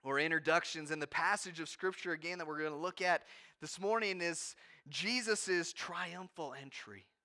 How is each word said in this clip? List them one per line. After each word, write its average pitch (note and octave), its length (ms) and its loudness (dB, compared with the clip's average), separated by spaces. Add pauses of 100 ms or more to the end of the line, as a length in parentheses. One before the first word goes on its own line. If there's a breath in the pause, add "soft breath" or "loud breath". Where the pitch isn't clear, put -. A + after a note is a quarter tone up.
or C3+ 160 2
introductions. D#3 720 4
And D#3 100 0
the D3 60 0
passage F3+ 520 0
of D#3 80 -4
Scripture, F#3 460 -2
again, E3 240 -4
that E3+ 100 -4
we're D3+ 160 -2
gonna D#3 140 -2
look F3+ 240 -2
at F3+ 220 4 (360 loud breath)
this D#3 220 -8
morning G3+ 400 2
is - 340 -2 (320 loud breath)
Jesus's F#3 880 0
triumphal F3 880 -6
entry. G#2 440 -14 (200)